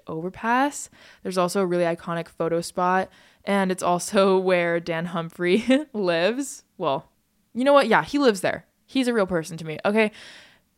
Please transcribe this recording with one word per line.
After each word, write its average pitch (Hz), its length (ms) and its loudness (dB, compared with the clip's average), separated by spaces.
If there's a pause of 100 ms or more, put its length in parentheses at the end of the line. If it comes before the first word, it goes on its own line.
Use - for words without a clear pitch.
Overpass. 226 840 -4 (340)
There's 190 160 -4
also 180 220 0
a 190 60 0
really 175 180 0
iconic 170 440 -4
photo 165 320 -2
spot, 185 500 -2 (340)
and 196 260 0
it's 185 120 -4
also 190 560 2
<laughs> - 0 -
where 175 420 0
Dan 170 260 -6
Humphrey 180 840 0
<laughs> - 40 -20
lives. 202 720 -2 (140)
Well, 147 320 -4 (440)
you 240 100 -2
know 285 100 6
what? 269 140 4
Yeah, 165 160 4
he - 140 -4
lives 220 220 2
there. - 260 -4 (200)
He's 262 220 0
a 240 60 -2
real 202 120 2
person 165 320 -4
to 160 80 -12
me, 156 180 -10
okay? 214 280 2 (640)